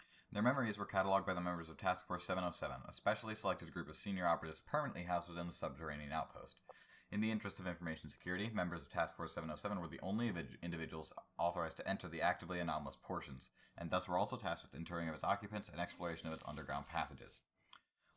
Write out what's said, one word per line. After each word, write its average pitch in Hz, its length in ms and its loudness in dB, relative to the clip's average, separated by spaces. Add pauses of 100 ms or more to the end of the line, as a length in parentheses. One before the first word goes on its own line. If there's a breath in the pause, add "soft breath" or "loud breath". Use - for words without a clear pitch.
(320 loud breath)
Their 101 100 2
memories 120 360 4
were 101 80 -2
cataloged 98 400 6
by 92 80 2
the 90 60 2
members 87 280 0
of 82 80 -10
Task 92 300 2
Force - 180 0
seven 95 200 2
oh 87 80 2
seven, 69 240 -2 (120)
a - 40 -8
specially 107 420 2
selected 87 400 0
group 87 160 -4
of - 60 -4
senior 95 300 2
operatives 80 340 4
permanently 139 420 -2
housed 87 260 2
within 85 200 -4
the 85 40 -4
subterranean 73 600 -4
outpost. - 440 -4 (540 loud breath)
In 104 120 2
the 110 80 4
interest 107 280 0
of 90 80 -4
information 82 440 -2
security, 92 420 -2
members 87 300 0
of - 80 -12
Task 85 260 2
Force 82 160 -2
seven 80 180 -2
oh 76 60 -2
seven 101 240 -2
were 82 80 -4
the - 140 -6
only 110 260 2
invid-, 82 340 -2
individuals 80 520 -4 (240)
authorized 85 400 2
to - 100 -2
enter 98 180 0
the 80 140 -4
actively 87 400 2
anomalous 76 420 -2
portions, - 460 -6 (300 loud breath)
and 82 120 -4
thus 92 160 2
were 90 120 2
also 104 180 2
tasked 95 260 -2
with - 160 -10
interring 82 300 -2
of 80 60 -2
its 76 100 -4
occupants 101 460 0
and 85 100 -6
exploration 85 480 -4
of 80 60 0
its 73 120 -6
underground 71 400 -4
passages. - 540 -4 (760 loud breath)